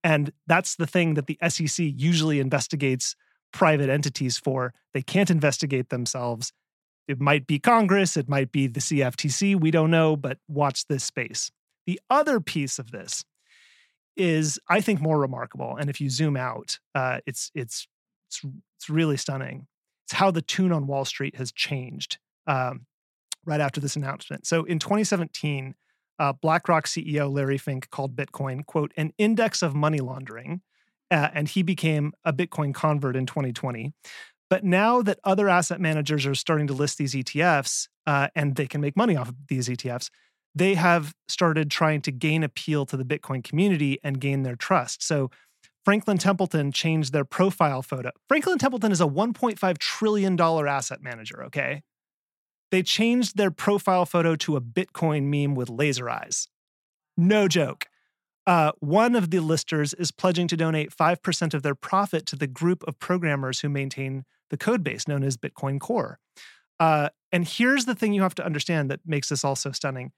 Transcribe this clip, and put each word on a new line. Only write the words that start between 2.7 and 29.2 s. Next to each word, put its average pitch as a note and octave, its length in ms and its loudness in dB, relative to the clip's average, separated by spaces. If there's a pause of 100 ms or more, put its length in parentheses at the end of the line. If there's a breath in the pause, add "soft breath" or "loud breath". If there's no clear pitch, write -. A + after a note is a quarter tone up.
private C#3+ 360 4
entities C3+ 500 0
for. B2+ 340 -2 (220)
They C3+ 80 -2
can't F#3+ 280 2
investigate C#3 580 2
themselves. A#2+ 640 -4 (560)
It C3+ 100 -2
might C#3 280 4
be D3 120 0
Congress, G3+ 580 4
it C3+ 120 -2
might C#3 240 0
be C3+ 160 2
the B2 120 -6
C C#3+ 220 0
F B2+ 140 -2
T D3+ 120 -2
C, G3 260 2
we D#3+ 180 4
don't D#3+ 180 4
know, D#3+ 260 4
but C3+ 220 -6 (100)
watch C#3+ 380 -2
this C#3 160 -2
space. - 480 -6 (360)
The F3+ 120 -4 (100)
other C#4+ 300 2
piece D3 400 -4
of A2+ 140 -14
this F#2+ 320 -10 (920 soft breath)
is, D#3+ 520 2
I G3 120 4
think, G3 200 0
more D#3 180 2
remarkable. B2+ 580 -4
And D3 120 -4
if C#3 120 -6
you C#3 100 -2
zoom C#3+ 260 0
out, B2+ 420 -6 (160)
uh, B2+ 320 -2
it's, - 280 -8
it's, - 340 -8 (400)
it's, - 140 -12 (340)
it's - 140 -14
really D3+ 260 2
stunning. C3+ 500 -6 (400)
It's - 60 -12
how G3 180 4
the E3 120 -2
tune F#3 280 0
on D3+ 160 0
Wall C#3 200 -2
Street C#3 300 -6
has B2 140 -8
changed, C3+ 680 -8 (280)
um, C3 400 -2 (580)
right D3+ 160 -2
after C#3+ 200 -2
this C#3 160 -4
announcement. C#3+ 500 -8
So E3 160 0
in E3 160 -2
twenty G#3 240 0
seventeen, D3 720 -2 (460)
uh, C#3 120 2
BlackRock D#3+ 540 2
C - 180 -4
E D3 140 -2
O C#3+ 100 0
Larry C#3 300 0
Fink C3 320 -8
called C3+ 240 -6
Bitcoin, C#3 500 -6
quote, D3 320 -2
"an D#3 220 -2
index G#3+ 440 2